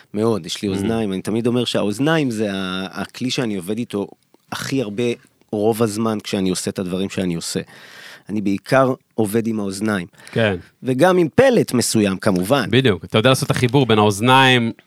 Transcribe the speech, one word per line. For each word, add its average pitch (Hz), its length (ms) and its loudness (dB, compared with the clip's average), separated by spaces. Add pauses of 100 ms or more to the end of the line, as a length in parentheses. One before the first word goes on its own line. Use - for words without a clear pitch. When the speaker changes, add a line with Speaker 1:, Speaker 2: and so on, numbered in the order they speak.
(140)
Speaker 1:
מאוד, 104 320 -2
יש - 160 -10
לי 104 60 -2
Speaker 2:
Mm. 95 40 -2
Speaker 1:
אוזניים. 101 400 -2
אני 95 100 -6
תמיד 113 240 -2
אומר 120 180 0
שהאוזניים 123 680 -2
זה 107 240 -4
ה-, 95 320 -6 (160)
הכלי - 280 -8
שאני 113 260 -4
עובד 95 220 -6
איתו 104 280 -6 (460)
הכי - 300 -6
הרבה, 104 200 -6 (500)
רוב 110 300 2
הזמן, 110 420 0
כשאני 95 260 -2
עושה 90 200 -2
את - 80 -8
הדברים 92 320 -4
שאני 90 240 -2
עושה. 82 260 -6 (680)
אני 104 120 -4
בעיקר 127 540 2 (200)
עובד 110 320 0
עם 110 140 -4
האוזניים. 101 460 -4 (260)
Speaker 2:
כן. 107 240 0 (260)
Speaker 1:
וגם 147 360 2
עם 165 160 2
פלט 240 380 4
מסוים, 104 440 2
כמובן. 101 540 0
Speaker 2:
בדיוק. 120 340 2
אתה - 140 0
יודע 113 120 4
לעשות 135 160 2
את - 40 -10
החיבור 127 360 2
בין 110 120 4
האוזניים, 117 720 4 (140)